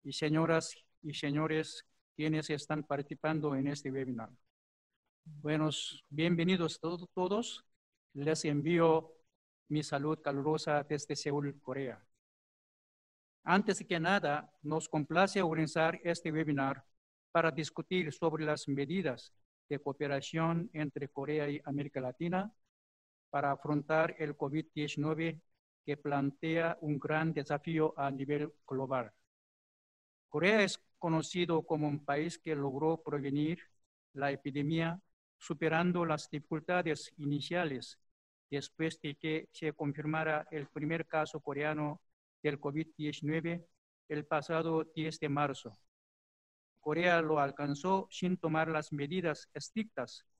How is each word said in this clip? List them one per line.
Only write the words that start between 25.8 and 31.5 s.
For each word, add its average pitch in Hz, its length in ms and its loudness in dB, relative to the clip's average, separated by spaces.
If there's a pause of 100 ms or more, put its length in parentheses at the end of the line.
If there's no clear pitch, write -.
que 143 100 -2
plantea 151 840 0
un 151 160 -2
gran 156 340 0
desafío 151 640 0
a 139 140 0
nivel 147 420 -2 (160)
global. 131 440 -2 (1160)
Corea 196 360 4
es - 200 -2 (140)
conocido 165 640 0